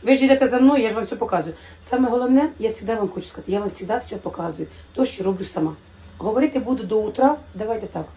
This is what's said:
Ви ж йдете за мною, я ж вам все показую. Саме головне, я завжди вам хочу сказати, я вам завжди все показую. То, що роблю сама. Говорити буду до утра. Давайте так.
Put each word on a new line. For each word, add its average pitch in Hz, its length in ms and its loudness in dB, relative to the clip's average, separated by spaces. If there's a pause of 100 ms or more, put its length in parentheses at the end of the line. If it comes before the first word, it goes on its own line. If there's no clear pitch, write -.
Ви 262 140 6
ж 262 80 2
йдете 269 240 6
за 247 100 2
мною, 269 240 6
я 220 60 2
ж 202 60 -2
вам 220 100 -2
все 208 120 -8
показую. 185 380 -2 (360)
Саме 254 180 2
головне, 254 400 4 (100)
я 214 140 -2
завжди 220 220 -4
вам 208 140 -2
хочу - 180 -8
сказати, 180 260 -8
я 202 80 0
вам 202 100 -4
завжди 214 360 -4
все 208 100 -12
показую. 165 520 -8 (260)
То, 262 100 2
що 190 200 -6
роблю 190 200 -2
сама. 156 280 -4 (460)
Говорити 254 400 0
буду 233 260 -4
до 214 160 0
утра. 262 360 2 (180)
Давайте 214 320 -6
так. 160 180 -8 (120)